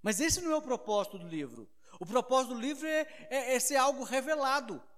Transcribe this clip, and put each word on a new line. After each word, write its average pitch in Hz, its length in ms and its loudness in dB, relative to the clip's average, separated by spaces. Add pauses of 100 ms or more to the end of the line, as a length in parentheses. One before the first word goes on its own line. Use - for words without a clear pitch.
Mas 208 180 0
esse 311 220 4
não 330 100 0
é 311 40 4
o 302 60 2
propósito 208 560 0
do 175 100 -12
livro. 131 420 -8 (300)
O 180 60 -6
propósito 247 500 2
do 233 40 -6
livro 294 280 -4
é, 311 200 0 (220)
é, 254 260 0
é 240 40 4
ser 277 180 2
algo 262 260 4
revelado. 262 800 0 (160)